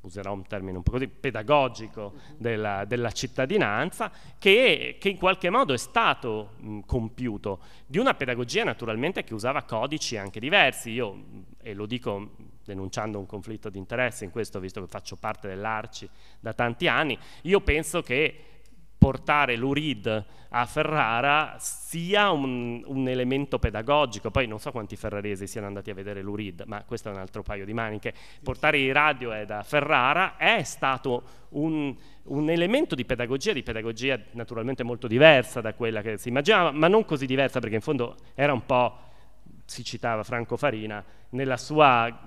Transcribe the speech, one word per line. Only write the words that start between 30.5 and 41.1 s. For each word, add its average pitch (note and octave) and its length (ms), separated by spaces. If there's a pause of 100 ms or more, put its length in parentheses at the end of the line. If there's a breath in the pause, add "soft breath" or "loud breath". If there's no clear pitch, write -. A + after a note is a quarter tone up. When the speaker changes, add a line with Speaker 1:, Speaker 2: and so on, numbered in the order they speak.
Speaker 1:
stato C3 580 (280 loud breath)
un, D3+ 440 (300 loud breath)
un D3+ 260
elemento F3+ 460
di B2 80
pedagogia, C3 480
di C3 100
pedagogia A#2 560 (140)
naturalmente A#2 500
molto A#2+ 240
diversa B2+ 540
da G#2+ 140
quella A2+ 260
che G#2+ 160
si A#2+ 140
immaginava, D3+ 420
ma D#3 160
non G#3+ 160
così C3+ 220
diversa, C3 340
perché A2+ 160
in G#2 60
fondo A#2+ 340 (180 soft breath)
era C#3+ 200
un A2+ 100
po', B2 340 (680 loud breath)
si - 180
citava A2+ 400
Franco A#2 320
Farina, G#2+ 480 (260 soft breath)